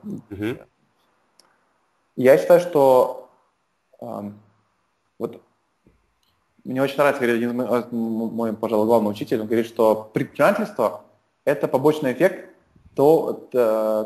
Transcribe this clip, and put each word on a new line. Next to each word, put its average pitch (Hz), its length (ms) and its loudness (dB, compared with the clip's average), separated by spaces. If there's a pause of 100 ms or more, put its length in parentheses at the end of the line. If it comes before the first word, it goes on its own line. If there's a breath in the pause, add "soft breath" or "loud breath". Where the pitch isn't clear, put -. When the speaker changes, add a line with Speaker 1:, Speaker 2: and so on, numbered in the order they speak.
Speaker 1:
Мгм. 104 560 -10 (1600)
Speaker 2:
Я 131 220 6
считаю, 175 220 4
что, 139 680 2 (720)
ам, 104 380 -12 (800)
вот - 220 -10 (1200)
мне 127 180 -6
очень 139 160 -2
нравится, 139 260 2
говорит 117 140 0
один 120 140 -4
из 120 40 -8
мо-, 123 120 -4 (100)
а, 113 140 -4
м-, 113 400 -6
мой, 113 220 -6
пожалуй, 107 340 -2
главный 110 240 2
учитель, 113 300 -4
он 107 60 -8
говорит, 113 200 -2
что 110 460 0
предпринимательство — 190 920 -2 (400)
это 147 220 -2
побочный 139 460 0
эффект 170 360 -2 (460)
то-, - 580 2
э, 110 520 0